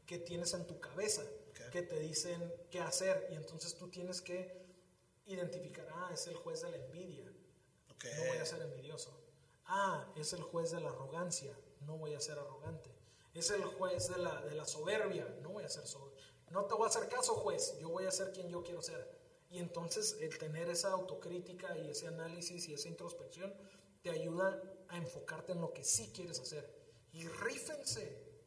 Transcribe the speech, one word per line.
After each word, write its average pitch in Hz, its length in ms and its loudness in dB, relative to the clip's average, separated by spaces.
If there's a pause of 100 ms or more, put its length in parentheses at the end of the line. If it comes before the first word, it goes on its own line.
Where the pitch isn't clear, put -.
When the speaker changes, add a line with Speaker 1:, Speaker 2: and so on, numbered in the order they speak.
Speaker 1:
que 175 140 -4
tienes 170 340 2
en 175 140 0
tu - 140 -8
cabeza, - 420 2 (260)
Speaker 2:
Ok. 120 220 -12
Speaker 1:
que 175 100 2
te 170 200 0
dicen 170 520 0 (180)
qué 180 100 0
hacer, 185 500 4
y 170 60 -2
entonces 156 380 -6
tú 180 140 -8
tienes 180 320 -4
que 180 460 -4 (580)
identificar, 175 720 -4
"Ah, 180 180 -2
es - 140 -2
el 170 100 -4
juez - 240 -4
de - 120 -2
la - 40 -6
envidia, - 480 -8 (680)
Speaker 2:
Ok. - 140 -12 (140)
Speaker 1:
no - 100 2
voy 131 100 2
a - 60 0
ser 165 160 -2
envidioso. 143 580 -6 (460)
Ah, 185 500 4
es 151 200 0
el 165 80 -4
juez - 300 2
de 170 80 0
la 131 100 0
arrogancia, 147 680 -2 (240)
no 151 180 -4
voy 151 160 -2
a 139 60 -4
ser 151 180 -2
arrogante. 143 520 -6 (420)
Es 170 180 4
el 196 140 4
juez 180 440 2
de 180 100 2
la, 160 240 2
de 147 140 -2
la 151 80 -2
soberbia, 185 600 2 (180)
no 156 80 -6
voy 202 140 -4
a 147 40 -4
ser 147 180 -4
sober-, 139 260 -10 (380)
no 190 140 4
te 202 100 4
voy 214 100 8
a 226 40 8
hacer - 200 4
caso, - 260 6
juez, - 440 4
yo 165 120 -2
voy 185 160 2
a 190 40 4
ser 190 220 2
quien 185 160 -4
yo 175 140 -2
quiero 175 200 -4
ser". - 320 -6 (360)
Y 175 80 -6
entonces 170 640 0
el 156 180 0
tener 160 300 0
esa 180 240 4
autocrítica 175 840 0
y 151 120 -2
ese 160 180 0
análisis 165 600 -2
y 151 60 -4
esa 143 140 -2
introspección 170 680 -6 (480)
te 175 80 0
ayuda 165 500 4 (280)
a 175 80 -4
enfocarte 160 560 -4
en 170 80 2
lo 160 120 2
que 135 120 -6
sí 220 280 6
quieres 170 280 -4
hacer. 147 280 -6 (440)
Y 165 160 -8
rífense. - 960 -2 (220)